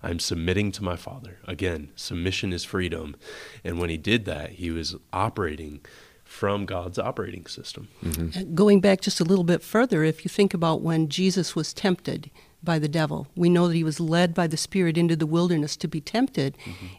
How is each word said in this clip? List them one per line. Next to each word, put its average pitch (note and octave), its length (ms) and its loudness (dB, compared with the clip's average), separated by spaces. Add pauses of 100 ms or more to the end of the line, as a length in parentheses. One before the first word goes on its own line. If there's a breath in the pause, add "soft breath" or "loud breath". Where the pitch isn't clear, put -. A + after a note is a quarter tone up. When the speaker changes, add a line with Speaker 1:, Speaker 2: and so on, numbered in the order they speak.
Speaker 1:
I'm E2+ 180 -4
submitting F#2 540 0
to G#2 100 -8
my F2 120 -2
Father." F2+ 500 -14
Again, E2 500 -4
submission F#2 580 -4
is F2 100 -6
freedom. E2 520 -4 (480 loud breath)
And F2 160 -4
when F2 120 0
he E2 60 -2
did G#2 280 0
that, D#2+ 280 -8
he F2 180 -6
was E2 240 -6 (180)
operating D#2+ 680 -4 (420 loud breath)
from G2+ 420 -2
God's F#2 320 -6
operating G2 480 -6
system. - 440 -14 (140)
Speaker 2:
Mm-hmm. E2 360 -4
Speaker 3:
Uh, F#3+ 40 -6 (120)
going G3+ 260 8
back F#3+ 200 4
just - 180 -2
a F3+ 60 4
little F3+ 200 4
bit E3+ 160 2
further, G#3+ 420 2
if D#3+ 220 0
you F3+ 40 -2
think G3+ 240 2
about E3 280 2
when D#3+ 280 2
Jesus F3+ 460 0
was D#3+ 180 -4
tempted - 560 -2 (320 soft breath)
by E3 180 2
the D3+ 100 0
devil, D#3 460 0
we F3 140 4
know F3 180 6
that E3 80 2
he E3 100 2
was D#3 160 -2
led E3+ 320 4
by F3 140 2
the D#3 100 -2
Spirit E3+ 400 2
into E3+ 180 4
the D#3+ 100 0
wilderness E3 520 2
to F3 100 -4
be D#3 140 -4
tempted. E3+ 640 0
Speaker 1:
Mm-hmm. - 200 -12 (140 loud breath)